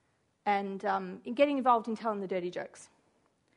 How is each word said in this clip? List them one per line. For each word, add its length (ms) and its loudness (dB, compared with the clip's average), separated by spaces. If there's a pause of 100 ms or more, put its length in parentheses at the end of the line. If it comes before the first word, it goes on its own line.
(460)
and, 400 0
um, 400 -2
in 80 -6
getting 240 4
involved 300 4
in 80 -2
telling 260 -4
the 60 -6
dirty 220 -4
jokes. 400 -12 (680)